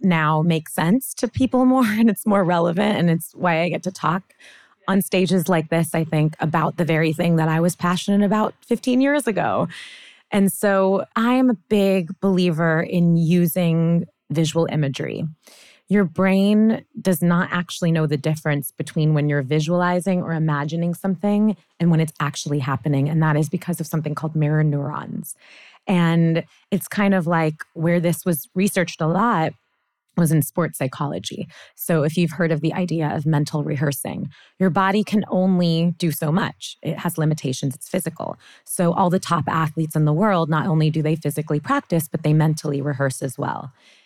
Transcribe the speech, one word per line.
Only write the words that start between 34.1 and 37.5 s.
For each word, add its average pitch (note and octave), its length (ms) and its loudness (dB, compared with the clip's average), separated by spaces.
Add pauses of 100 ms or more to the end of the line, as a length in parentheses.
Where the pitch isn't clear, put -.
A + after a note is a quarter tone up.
your F#3 100 4
body G3 320 2
can G3+ 280 0
only F3 680 2
do E3+ 140 0
so D#3 180 -4
much. - 520 -4
It - 160 -6
has E3+ 200 -6
limitations. D3 560 -2